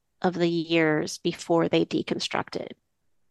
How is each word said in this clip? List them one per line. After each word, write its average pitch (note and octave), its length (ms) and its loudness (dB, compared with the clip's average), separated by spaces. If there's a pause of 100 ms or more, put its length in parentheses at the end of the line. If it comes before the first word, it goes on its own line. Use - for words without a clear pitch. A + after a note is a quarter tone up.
(220)
of F3+ 120 2
the F3 140 2
years D#3+ 680 0
before E3+ 500 0
they E3 160 2
deconstruct - 720 -4
it. - 200 -12 (540)